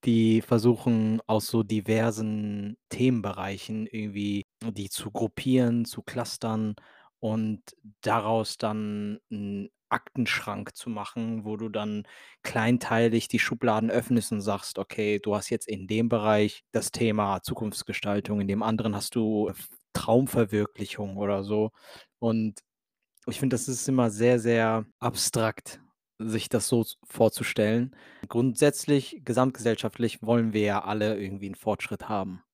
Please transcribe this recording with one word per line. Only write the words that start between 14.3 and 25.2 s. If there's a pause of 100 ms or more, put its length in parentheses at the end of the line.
und
sagst:
„Okay,
du
hast
jetzt
in
dem
Bereich (100)
das
Thema
Zukunftsgestaltung,
in
dem
anderen
hast
du
F-, (240)
Traumverwirklichung“
oder
so. (480)
Und (680)
ich
finde,
das
ist
immer
sehr,
sehr (120)
abstrakt, (400)